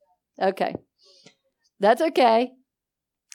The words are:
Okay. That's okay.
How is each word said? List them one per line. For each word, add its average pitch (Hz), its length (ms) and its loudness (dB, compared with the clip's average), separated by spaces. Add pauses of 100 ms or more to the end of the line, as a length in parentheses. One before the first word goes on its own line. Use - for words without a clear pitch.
(420)
Okay. 190 320 -4 (1080)
That's 226 220 2
okay. 247 520 0 (800)